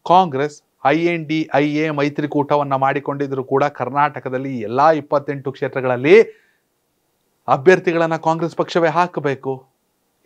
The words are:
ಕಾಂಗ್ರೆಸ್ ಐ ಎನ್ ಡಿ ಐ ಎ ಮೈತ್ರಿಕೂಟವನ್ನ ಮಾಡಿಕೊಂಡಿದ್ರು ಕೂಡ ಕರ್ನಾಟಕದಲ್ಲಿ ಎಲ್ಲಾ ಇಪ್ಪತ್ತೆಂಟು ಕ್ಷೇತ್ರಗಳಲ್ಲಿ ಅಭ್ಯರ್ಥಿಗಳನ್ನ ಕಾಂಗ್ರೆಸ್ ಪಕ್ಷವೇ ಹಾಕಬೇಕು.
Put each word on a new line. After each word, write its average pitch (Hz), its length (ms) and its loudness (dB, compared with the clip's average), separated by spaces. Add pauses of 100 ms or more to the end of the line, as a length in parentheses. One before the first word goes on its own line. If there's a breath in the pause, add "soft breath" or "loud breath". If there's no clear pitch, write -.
ಕಾಂಗ್ರೆಸ್ 151 580 2 (240)
ಐ 156 200 2
ಎನ್ 170 200 -2
ಡಿ 156 280 -4
ಐ 147 220 0
ಎ 156 140 -2
ಮೈತ್ರಿಕೂಟವನ್ನ 147 840 -2
ಮಾಡಿಕೊಂಡಿದ್ರು 139 680 -4
ಕೂಡ 135 200 0
ಕರ್ನಾಟಕದಲ್ಲಿ 135 960 -4
ಎಲ್ಲಾ 131 320 2
ಇಪ್ಪತ್ತೆಂಟು 143 600 -4
ಕ್ಷೇತ್ರಗಳಲ್ಲಿ 131 720 2 (1300 soft breath)
ಅಭ್ಯರ್ಥಿಗಳನ್ನ 165 680 2
ಕಾಂಗ್ರೆಸ್ 165 400 -2
ಪಕ್ಷವೇ 165 320 0
ಹಾಕಬೇಕು. 139 800 -4 (580)